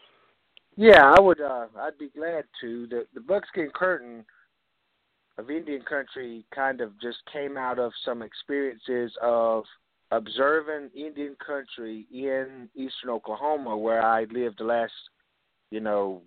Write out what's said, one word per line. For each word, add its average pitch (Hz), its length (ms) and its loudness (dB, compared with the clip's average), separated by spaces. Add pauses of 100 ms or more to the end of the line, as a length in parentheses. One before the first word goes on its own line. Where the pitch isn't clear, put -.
(800)
Yeah, 170 380 12
I - 20 12
would, 180 220 8
uh, 127 280 -4 (120)
I'd 147 180 -8
be 143 120 -12
glad 156 340 -6 (160)
to. 120 280 -10
The, 120 260 -6
the 123 60 -16
Buckskin 165 540 -4
Curtain 123 520 -4 (1120)
of 117 120 -14
Indian 151 300 -8
Country 123 640 -10 (100)
kind 135 280 -2
of 107 180 -8
just 120 160 -10 (160)
came 143 240 -8
out 127 220 -4
of 120 140 -2 (120)
some 120 160 -6
experiences 123 920 -6 (120)
of 113 420 2 (460)
observing 139 840 -2
Indian 143 400 -10 (100)
Country 120 680 -12
in 131 640 -8
eastern 131 340 -12
Oklahoma, 120 680 -6
where 113 280 0
I 113 220 2
lived 113 340 -6
the 113 60 -8
last, 117 280 -2 (760)
you 110 100 -8
know, 101 460 -2